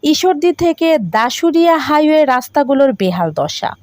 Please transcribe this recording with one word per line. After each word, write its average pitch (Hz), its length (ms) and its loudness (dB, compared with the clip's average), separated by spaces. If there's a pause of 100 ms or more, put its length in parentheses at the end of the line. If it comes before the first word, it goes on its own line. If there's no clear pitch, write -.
ঈশ্বরদী 320 500 0
থেকে 330 360 0 (100)
দাসুরিয়া 269 800 0
হাইওয়ে 302 460 2
রাস্তাগুলোর 269 680 0
বেহাল 180 400 -2
দশা। - 380 -6 (120)